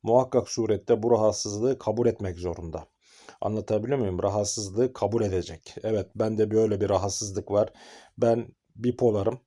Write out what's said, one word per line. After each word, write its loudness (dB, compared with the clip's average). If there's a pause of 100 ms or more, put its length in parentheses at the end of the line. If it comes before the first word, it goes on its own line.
muhakkak 2
surette 0
bu 4
rahatsızlığı 2
kabul 0
etmek -4
zorunda. -8 (540)
Anlatabiliyor -2
muyum? 0
Rahatsızlığı 0
kabul 0
edecek. -4
"Evet, -2
bende 0
böyle 2
bir 0
rahatsızlık -2
var. 2 (440)
Ben 0 (200)
bipolarım." 0